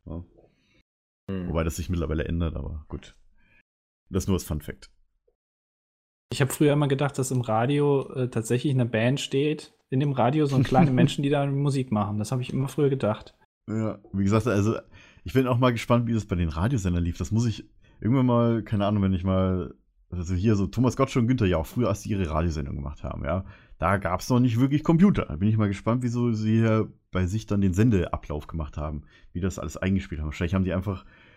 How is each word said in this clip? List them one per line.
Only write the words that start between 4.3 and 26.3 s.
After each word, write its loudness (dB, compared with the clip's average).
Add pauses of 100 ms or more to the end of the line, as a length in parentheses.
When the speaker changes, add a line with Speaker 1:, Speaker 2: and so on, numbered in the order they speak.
Speaker 1:
als -4
Funfact. -10 (1400)
Speaker 3:
Ich -2
hab 2
früher 2
immer 2
gedacht, -2
dass -4
im 0
Radio, 0
äh, -2
tatsächlich 0
eine 2
Band 0
steht, -2 (160)
in 0
dem 2
Radio, 2
so 2
kleine 4
Speaker 1:
<laughs> -
Speaker 3:
Menschen, 4
die 0
da 2
Musik 0
machen. 0
Das -4
hab -2
ich -8
immer -2
früher 0
gedacht. -2 (340)
Speaker 1:
Ja, -2 (140)
wie 0
gesagt, 2
also 2 (460)
ich -10
bin 4
auch 2
mal 4
gespannt, 2
wie 0
das 0
bei -2
den 0
Radiosendern 0
lief. -2
Das -6
muss 2
ich -6 (340)
irgendwann 2
mal, 2
keine -2
Ahnung, 2
wenn 2
ich -2
mal, 0 (380)
also -6
hier 4
so 0
Thomas 0
Gottschalk 0
und 0
Günther 2
ja 2
auch -2
früher, -2
als -2
die -10
ihre -2
Radiosendung -4
gemacht -10
haben, -8
ja, -4 (320)
da 0
gab's -4
noch 4
nicht 2
wirklich 2
Computer. 4
Da -6
bin 0
ich 2
mal 2
gespannt, -2
wie -4
so 0